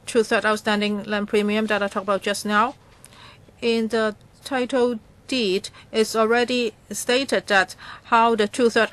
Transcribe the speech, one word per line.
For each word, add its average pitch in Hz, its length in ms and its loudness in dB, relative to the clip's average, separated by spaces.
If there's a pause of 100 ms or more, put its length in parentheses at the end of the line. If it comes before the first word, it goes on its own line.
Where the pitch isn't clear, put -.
two-third 214 400 0
outstanding 208 580 0
land 208 240 -4
premium 208 400 0
that 208 160 0
I 196 60 -2
talked 196 160 -6
about 196 160 0
just 202 240 -4
now, 214 300 0 (840)
in 226 280 0
the 220 260 -2 (300)
title 247 540 0 (280)
deed, 208 420 -2 (220)
it's 220 240 0
already 233 580 0 (180)
stated 247 560 -2
that 196 280 2 (300)
how 233 300 4
the 208 120 0
two-third 226 460 2